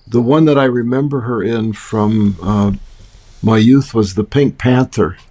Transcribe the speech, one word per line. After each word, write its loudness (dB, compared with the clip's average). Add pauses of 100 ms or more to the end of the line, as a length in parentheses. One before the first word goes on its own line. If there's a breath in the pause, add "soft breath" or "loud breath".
The 0
one 2
that 4
I 2
remember -2
her -4
in -2
from, 0
uh, 0 (720)
my 2
youth 4
was -2
The -2
Pink -2
Panther. 0 (140)